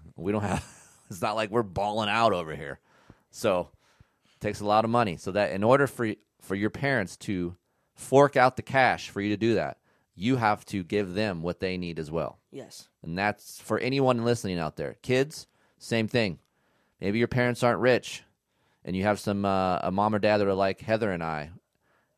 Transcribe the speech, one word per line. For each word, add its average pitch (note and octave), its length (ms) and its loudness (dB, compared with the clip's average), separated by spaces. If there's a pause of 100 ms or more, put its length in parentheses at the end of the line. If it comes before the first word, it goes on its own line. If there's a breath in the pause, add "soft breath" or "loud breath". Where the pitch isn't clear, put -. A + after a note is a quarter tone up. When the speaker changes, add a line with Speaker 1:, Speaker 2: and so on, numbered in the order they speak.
(160)
Speaker 1:
we F2 160 -4
don't G#2 120 0
have, F2+ 200 -2
<laughs> - 460 -20
it's F2+ 120 -12
not A2 140 -2
like A2 140 -2
we're A#2 140 0
balling G#2 460 -2
out A2 240 4
over D#2+ 220 -4
here. C#2+ 240 -12 (520 soft breath)
So F2+ 380 0 (640)
it - 40 -20
takes G#2 220 -4
a G#2 40 -6
lot G#2+ 200 6
of A2+ 60 -2
money. A2+ 260 2
So F#2+ 140 -8
that G2 200 2
in F#2+ 120 -2
order C3 240 6
for, A2+ 260 -4 (260)
for - 160 -6
your G2+ 140 -2
parents B2+ 480 -2
to F#2 400 -6 (380)
fork C#3 400 4
out B2+ 220 4
the - 40 -6
cash B2 480 0
for G2+ 120 -6
you G2+ 80 -2
to G#2 80 0
do A2 180 2
that, D#2 240 -2 (340)
you C3+ 220 0
have G#2+ 300 2
to G2 180 -6
give F#2 320 -2
them G2 260 -2
what F2 180 -4
they F#2 180 -4
need E2+ 200 -6
as D#2 140 -8
well. D#2 260 -4 (140)
Speaker 2:
Yes. - 380 -18 (120)
Speaker 1:
And E2 160 -8
that's G2+ 420 -4
for - 200 -2
anyone B2+ 440 2
listening A2 360 0
out D#2 160 -4
there. C#2+ 260 -8
Kids, C3+ 460 -2 (320)
same A2+ 280 -2
thing. G#2 300 0 (640)
Maybe G2+ 180 0
your A#2 80 4
parents B2 360 0
aren't A#2 160 2
rich, A#2+ 440 0 (600)
and F2+ 120 -6
you F#2 80 0
have G#2 160 2
some, G2+ 260 -2
uh, F#2+ 380 2
a F#2 80 -2
mom G#2 240 2
or G#2 40 0
dad G#2 180 4
that G2+ 100 2
are G2 80 2
like G2 260 0
Heather A2 300 -2
and E2+ 120 -4
I D#2 280 -6 (680)